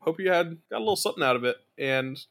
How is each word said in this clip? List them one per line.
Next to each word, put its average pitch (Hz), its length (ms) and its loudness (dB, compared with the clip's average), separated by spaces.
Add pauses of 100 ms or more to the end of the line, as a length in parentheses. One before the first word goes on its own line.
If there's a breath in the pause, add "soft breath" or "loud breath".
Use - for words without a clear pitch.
Hope 165 200 -2
you 185 100 2
had, 170 280 2 (100)
got 208 100 -4
a - 20 -2
little 214 160 2
something - 260 -2
out 127 140 4
of 120 80 -4
it. 123 140 0 (200)
And 131 400 -2 (120)